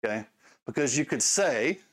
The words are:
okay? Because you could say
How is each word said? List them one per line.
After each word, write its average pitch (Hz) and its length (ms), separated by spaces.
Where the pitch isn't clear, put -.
okay? 107 220
Because 135 320
you 151 60
could 139 180
say 170 580